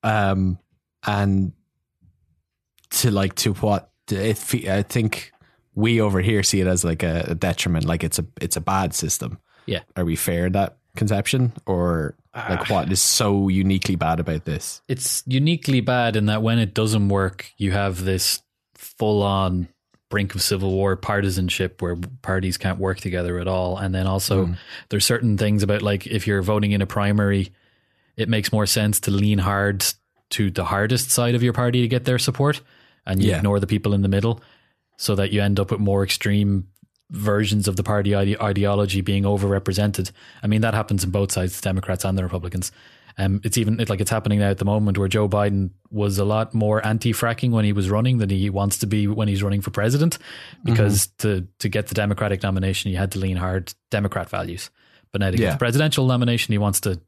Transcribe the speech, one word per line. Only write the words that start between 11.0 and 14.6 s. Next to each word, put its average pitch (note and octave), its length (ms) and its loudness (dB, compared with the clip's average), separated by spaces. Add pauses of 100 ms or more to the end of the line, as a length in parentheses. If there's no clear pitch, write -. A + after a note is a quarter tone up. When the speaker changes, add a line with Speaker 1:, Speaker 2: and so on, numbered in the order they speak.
Speaker 1:
or, F2 500 0 (200)
like, - 340 -4
Speaker 2:
Ah. G#2 40 2
Speaker 1:
what E2+ 180 0
is F#2 100 0
so G2+ 460 2
uniquely F#2+ 480 2
bad E2 240 0
about D#2+ 260 -4
this? - 420 -8